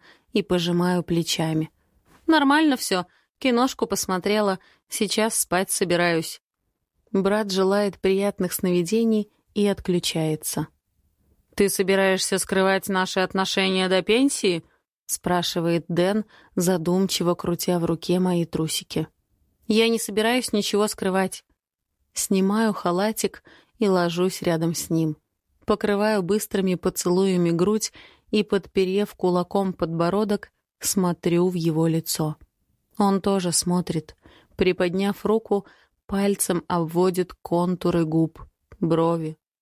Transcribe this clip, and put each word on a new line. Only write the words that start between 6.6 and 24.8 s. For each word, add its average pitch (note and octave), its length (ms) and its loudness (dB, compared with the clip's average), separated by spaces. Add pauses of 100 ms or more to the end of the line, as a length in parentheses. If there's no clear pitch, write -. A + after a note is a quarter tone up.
Брат G3 400 0
желает F#3+ 480 0
приятных F#3+ 520 0
сновидений G#3 800 0 (220)
и G#3 120 2
отключается. E3+ 1000 -2 (880)
«Ты G3+ 140 2
собираешься F#3+ 680 0
скрывать F#3+ 520 0
наши F#3 320 -2
отношения F#3+ 680 0
до F#3 140 2
пенсии?» G#3+ 600 0 (440)
спрашивает E3+ 800 -2
Дэн, F#3 380 0 (300)
задумчиво F3+ 800 0
крутя F3 460 -2
в E3 60 0
руке E3 340 0
мои F3+ 260 0
трусики. D#3+ 600 -6 (600)
«Я A3+ 220 4
не A3+ 100 0
собираюсь A3 540 -2
ничего G#3 340 0
скрывать». F#3+ 560 -2 (680)
Снимаю G3+ 600 0
халатик F#3+ 720 -2 (360)
и G#3+ 80 2
ложусь F3+ 540 2
рядом E3 340 0
с - 140 -8